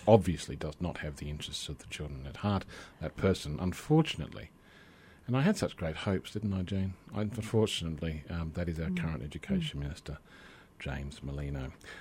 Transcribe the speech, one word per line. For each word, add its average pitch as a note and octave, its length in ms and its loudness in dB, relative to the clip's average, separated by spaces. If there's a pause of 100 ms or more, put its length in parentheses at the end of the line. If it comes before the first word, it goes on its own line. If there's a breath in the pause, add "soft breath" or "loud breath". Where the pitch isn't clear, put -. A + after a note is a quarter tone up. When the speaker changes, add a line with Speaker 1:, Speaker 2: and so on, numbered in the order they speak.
Speaker 1:
obviously F2+ 500 6
does - 240 -4
not - 180 -2
have D2 180 -4
the D2 120 -6
interests D2 400 -6
of D2 100 -6
the - 100 -18
children D2+ 380 -8
at B2+ 120 -10
heart. G3 260 2 (360 soft breath)
That D#2 160 -6
person, F2+ 440 2
unfortunately, - 920 2 (760 soft breath)
and A#2+ 100 2
I C3+ 60 4
had G3+ 160 6
such - 180 -2
great D#2+ 200 -2
hopes, - 360 0
didn't G2+ 220 0
I, F#2 80 2
Jean? F#2+ 320 0 (200)
I, G#2 80 0
unfortunately, E2+ 1080 0
um, E2 240 -2
that F2 140 0
is D#2+ 120 -2
our D#2+ 100 0
Speaker 2:
Mm. F2+ 120 0
Speaker 1:
current D#2+ 200 -2
education D#2 580 -2
Speaker 2:
Mm. - 20 -2
Speaker 1:
minister, - 360 -6 (600 soft breath)
James C#2+ 420 -6
Merlino. C#2 520 -4 (280 soft breath)